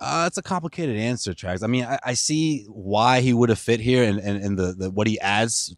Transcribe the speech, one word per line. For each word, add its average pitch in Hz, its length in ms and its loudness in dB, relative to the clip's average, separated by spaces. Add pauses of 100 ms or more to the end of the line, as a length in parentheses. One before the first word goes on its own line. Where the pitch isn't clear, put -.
Uh, 156 240 -2
it's 180 120 -4
a 185 40 -6
complicated 165 540 -4
answer, 110 380 -2
Trags. 90 280 -6
I 110 40 -2
mean, 123 180 0
I, - 180 -4
I 123 120 -4
see 156 540 0
why 107 520 2
he 127 140 4
would 117 160 6
have 107 80 2
fit 113 220 0
here 123 220 4
and, 104 160 2
and, 101 240 -4
and 101 160 -2
the, 90 140 0
the, 92 180 -6
what 104 160 0
he 107 140 0
adds 104 580 -2